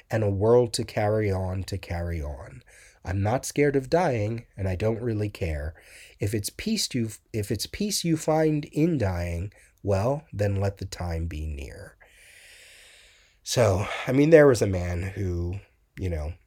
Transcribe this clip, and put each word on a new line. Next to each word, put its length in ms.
and 140
a 60
world 440
to 120
carry 440
on, 340
to 140
carry 440
on. 420
I'm 180
not 240
scared 300
of 140
dying, 560
and 140
I 60
don't 260
really 280
care. 460
If 140
it's 160
peace 440
you, 160
if 180
it's 140
peace 400
you 100
find 500
in 320
dying, 540
well, 480
then 300
let 160
the 80
time 420
be 180
near." 520
So, 440
I 60
mean, 180
there 180
was 140
a 60
man 360
who, 560
you 120
know, 240